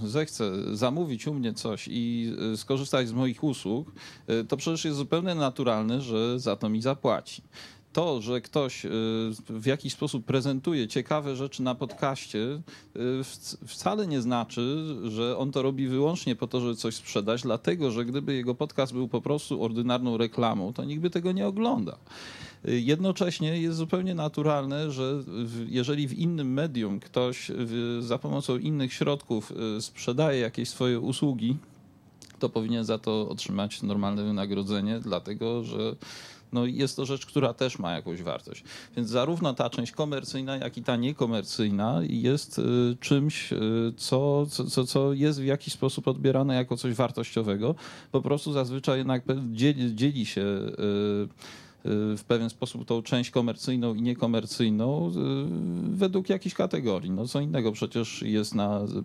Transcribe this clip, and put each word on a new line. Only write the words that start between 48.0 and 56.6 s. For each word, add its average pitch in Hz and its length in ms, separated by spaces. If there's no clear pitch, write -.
Po 135 100
prostu 143 320
zazwyczaj 131 440
jednak 131 280
pe-, 135 280
dzieli, 123 420
dzieli 131 300
się, - 160
y, 101 320
y, 107 280
w - 100
pewien 117 220
sposób 117 360
tą 117 160
część 123 280
komercyjną 120 640
i 107 80
niekomercyjną, 117 1080
y, - 20
według 190 340
jakichś 190 260
kategorii. 113 560